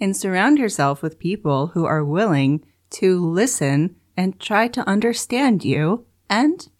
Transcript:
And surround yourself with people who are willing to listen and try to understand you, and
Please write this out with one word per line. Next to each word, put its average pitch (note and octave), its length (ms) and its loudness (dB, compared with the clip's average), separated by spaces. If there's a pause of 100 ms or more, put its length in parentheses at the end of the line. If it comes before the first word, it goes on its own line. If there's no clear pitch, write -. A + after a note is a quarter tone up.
And G3 160 -2
surround G3+ 420 2
yourself D3 440 -2
with D#3+ 180 -6
people D#3+ 480 -2
who E3+ 160 -2
are D#3 200 0
willing D#3+ 600 0 (260)
to F#3 340 0
listen E3 720 0 (220)
and F#3 240 -2
try A3 280 0
to A#3+ 200 -6
understand A#3 760 0
you, D#3 400 0 (240)
and D4 400 0 (120)